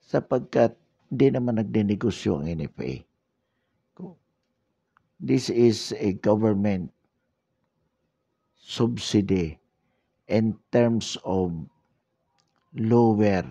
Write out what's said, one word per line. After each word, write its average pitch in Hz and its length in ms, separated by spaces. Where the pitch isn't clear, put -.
Sapagkat 120 720
di 135 160
naman 123 320
nagdinegosyo 104 800
ang 76 80
N 80 160
F - 160
A. 62 120
This 127 300
is 117 480
a 98 160
government 104 760
subsidy 98 1040
in 110 260
terms 117 540
of 92 240
lower 110 800